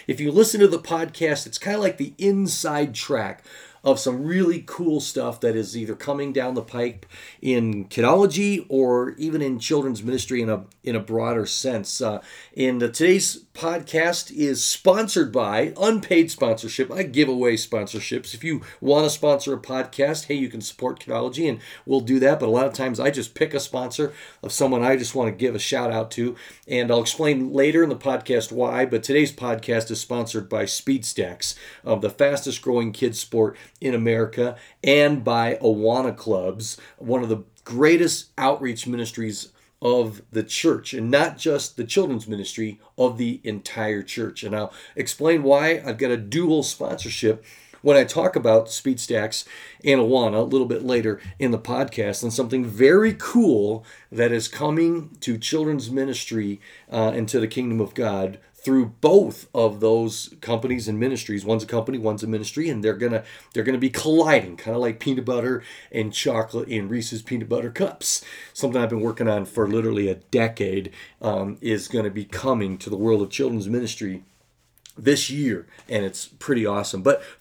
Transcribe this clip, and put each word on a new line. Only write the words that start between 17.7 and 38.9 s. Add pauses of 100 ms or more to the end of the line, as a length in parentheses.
If
you (180)
wanna
sponsor
a
podcast,
hey,
you
can
support
Kidology,
and (260)
we'll
do
that.
But
a
lot
of
times
I
just
pick
a
sponsor (280)
of
someone
I
just
wanna
give
a
shout
out
to, (320)
and
I'll
explain
later
in
the
podcast
why.
But
today's
podcast
is
sponsored
by
Speed
Stacks, (320)
uh,
the
fastest
growing
kids
sport (260)
in
America (280)
and
by
Awana
Clubs, (200)
one
of
the (200)
greatest
outreach
ministries (320)